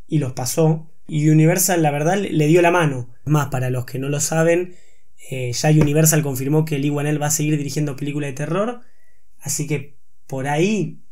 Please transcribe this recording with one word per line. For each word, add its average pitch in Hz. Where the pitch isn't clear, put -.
y 156
los 127
pasó. 160
Y 151
Universal, 165
la 147
verdad, 160
le, 196
le 151
dio 170
la 170
mano. 143
Más, 147
para 127
los 127
que 131
no 135
lo 143
saben, 170
eh, 127
ya 156
Universal 151
confirmó 143
que 151
Lee 143
Whannell 147
va 147
a 147
seguir 151
dirigiendo 143
películas 143
de 127
terror, 190
así 151
que -
por 131
ahí 175